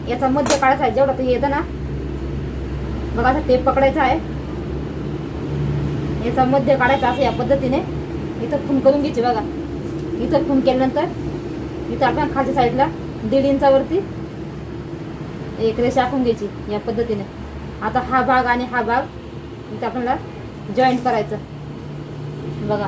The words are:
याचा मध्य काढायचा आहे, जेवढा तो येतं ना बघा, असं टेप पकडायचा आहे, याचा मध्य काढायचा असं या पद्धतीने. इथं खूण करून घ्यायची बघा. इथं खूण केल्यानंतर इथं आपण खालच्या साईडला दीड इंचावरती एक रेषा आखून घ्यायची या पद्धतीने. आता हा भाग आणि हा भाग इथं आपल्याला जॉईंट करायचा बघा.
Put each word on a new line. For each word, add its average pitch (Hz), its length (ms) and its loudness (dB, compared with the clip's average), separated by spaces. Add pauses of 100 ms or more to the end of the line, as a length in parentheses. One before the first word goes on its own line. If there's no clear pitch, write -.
याचा 247 180 0
मध्य 277 300 4
काढायचा 269 260 4
आहे, 233 100 2
जेवढा 262 240 4
तो 254 60 0
येतं 254 260 2
ना 285 120 0 (1500)
बघा, 247 140 4
असं 294 180 2
टेप 254 180 6
पकडायचा 269 360 4
आहे, 247 180 4 (2000)
याचा 247 200 4
मध्य 269 320 4
काढायचा 254 320 4
असं 269 120 0
या 240 180 4
पद्धतीने. 269 380 2 (680)
इथं 277 240 -2
खूण 277 120 2
करून 285 220 6
घ्यायची 269 200 0
बघा. 240 200 2 (800)
इथं 185 240 2
खूण 269 120 4
केल्यानंतर 262 460 2 (880)
इथं 269 120 2
आपण 285 280 2
खालच्या 269 200 0
साईडला 254 340 4 (360)
दीड 262 220 4
इंचावरती 277 540 4 (1700)
एक 220 120 0
रेषा 247 240 4
आखून 254 200 0
घ्यायची 226 220 0 (260)
या 208 80 -2
पद्धतीने. 214 440 -4 (580)
आता 226 180 0 (100)
हा 262 180 4
भाग 254 180 4
आणि 247 260 0
हा 247 100 0
भाग 233 220 2 (680)
इथं - 120 -4
आपल्याला 247 300 -2 (600)
जॉईंट 254 260 4
करायचा 220 320 0 (1300)
बघा. 202 180 0